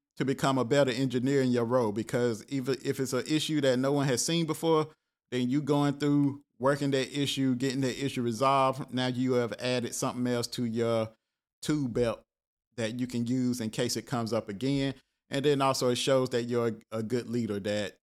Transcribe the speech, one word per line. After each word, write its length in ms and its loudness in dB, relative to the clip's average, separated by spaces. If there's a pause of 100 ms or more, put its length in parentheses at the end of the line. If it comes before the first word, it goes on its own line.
(160)
to 80 -2
become 340 0
a 60 2
better 260 4
engineer 520 0
in 100 2
your 140 2
role, 260 2
because 560 -2
even 340 -2
if 160 -2
it's 140 -2
an 160 0
issue 320 0
that 180 4
no 140 2
one 160 2
has 160 0
seen 220 0
before, 420 2 (420)
then 200 0
you 100 2
going 380 2
through, 420 2 (180)
working 340 0
that 220 0
issue, 400 0
getting 280 -2
that 200 -2
issue 200 -4
resolved, 720 2
now 140 0
you 260 0
have 260 2
added 340 -2
something 320 -4
else 200 0
to 180 -4
your 460 0 (500)
tool 260 -2
belt 360 0 (560)
that 200 -2
you 80 -2
can 200 -2
use 340 0
in 80 -2
case 300 -2
it 80 -10
comes 260 -4
up 160 -2
again. 460 -2 (340)
And 160 -4
then 160 4
also 300 2
it 60 2
shows 340 2
that 140 -2
you're 240 0
a, 300 -8
a 40 -4
good 260 -2
leader, 320 -2
that 420 -4